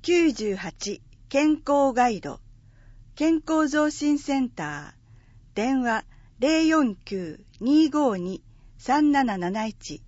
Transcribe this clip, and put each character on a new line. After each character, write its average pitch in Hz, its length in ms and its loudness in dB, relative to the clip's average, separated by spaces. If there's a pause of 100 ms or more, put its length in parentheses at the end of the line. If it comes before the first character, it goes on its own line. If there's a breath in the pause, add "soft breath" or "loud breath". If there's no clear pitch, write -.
九 339 300 2
十 208 240 -4
八、 185 460 -10 (260)
健 294 280 2
康 277 380 2
ガ 247 140 2
イ 208 120 -4
ド。 143 200 -12 (760 soft breath)
健 320 320 2
康 311 220 0
増 302 220 0
進 294 280 -2
セ 277 220 -2
ン 247 80 -2
タ 147 460 -10 (600 soft breath)
ー。 - 20 -6
電 254 260 0
話、 226 220 -2 (340 soft breath)
零 320 280 2
四 302 300 2
九 180 480 -10 (160)
二 294 300 4
五 277 260 0
二 180 260 -8 (360 soft breath)
三 294 340 2
七 254 260 0
七 196 280 -4
一。 170 420 -12